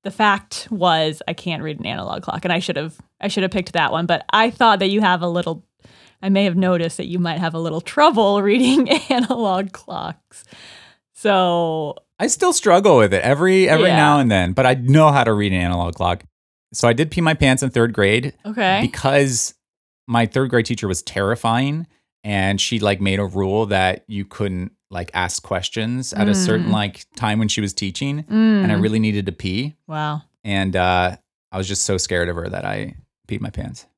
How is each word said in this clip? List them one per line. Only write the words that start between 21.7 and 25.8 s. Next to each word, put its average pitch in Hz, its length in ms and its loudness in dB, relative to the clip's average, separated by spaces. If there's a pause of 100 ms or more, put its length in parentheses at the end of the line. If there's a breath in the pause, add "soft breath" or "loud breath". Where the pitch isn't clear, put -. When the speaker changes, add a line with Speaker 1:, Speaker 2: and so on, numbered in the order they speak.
Speaker 2:
and 98 360 -2
she, 113 200 -4
like, 101 200 0
made 98 200 0
a 101 60 -2
rule 98 420 -2
that 95 400 0
you 98 180 -8
couldn't, 95 460 -6 (200)
like, 87 220 -10
ask 92 280 -4
questions 113 720 -6